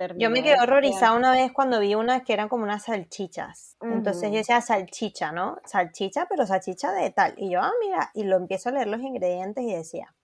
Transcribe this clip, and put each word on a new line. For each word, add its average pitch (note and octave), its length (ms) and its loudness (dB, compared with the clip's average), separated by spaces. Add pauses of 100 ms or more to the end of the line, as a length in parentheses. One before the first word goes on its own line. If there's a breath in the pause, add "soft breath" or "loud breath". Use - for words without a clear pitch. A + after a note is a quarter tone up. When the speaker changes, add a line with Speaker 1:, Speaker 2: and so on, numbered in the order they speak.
(160)
Speaker 1:
Yo A3+ 120 2
me B3 140 2
Speaker 2:
terminó - 0 -
Speaker 1:
quedé D4 140 6
Speaker 2:
de B3 40 6
Speaker 1:
horrorizada C4 520 6
Speaker 2:
quedar. A3+ 40 4
Speaker 1:
una B3+ 160 6
vez C4 200 4
cuando B3+ 280 2
vi G3+ 140 2
unas A#3+ 280 0
que B3 120 -2
eran G#3 140 -2
como A#3 160 -2
unas G#3 200 -4
salchichas. F3+ 920 -8 (120)
Entonces G#3 420 -2
yo G#3 60 -2
Speaker 2:
Ujú. - 20 0
Speaker 1:
decía, A#3 220 2
"Salchicha, G3 720 -4
¿no? F3+ 320 -4
Salchicha, G3 640 -4
pero D4+ 180 0
salchicha F#3+ 460 -2
de G3+ 180 -2
tal". F#3+ 280 0
Y G3 120 -6
yo, F3 120 0
"Ah, D#4+ 180 0
mira", G4 320 -2
y G#3+ 120 -6
lo F#3+ 120 2
empiezo F#3 320 -4
a B3 40 -2
leer C4 160 -2
los G#3+ 120 -4
ingredientes G#3 640 -6
y A3+ 100 -4
decía, E3 500 -10